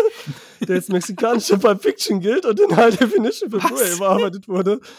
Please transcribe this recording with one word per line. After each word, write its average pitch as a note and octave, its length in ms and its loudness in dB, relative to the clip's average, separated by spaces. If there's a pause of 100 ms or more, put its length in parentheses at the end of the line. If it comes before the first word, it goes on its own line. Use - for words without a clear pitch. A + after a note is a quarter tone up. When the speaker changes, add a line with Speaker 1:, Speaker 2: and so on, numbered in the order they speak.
(200)
Speaker 1:
<laughs> - 400 -16
der F#3 160 -2
jetzt F#3 160 -4
mexikanische G#3 640 0
Pulp G3+ 240 2
Fiction - 400 -2
gilt A#3+ 240 0
und A3+ 160 0
in G4+ 160 4
High A#3 180 6
Definition B3+ 560 -2
für G3+ 120 -4
Speaker 2:
Was? - 40 -2
Speaker 1:
Blu-ray G3+ 280 0
überarbeitet F#3+ 520 -2
wurde. F#3+ 320 -2 (200)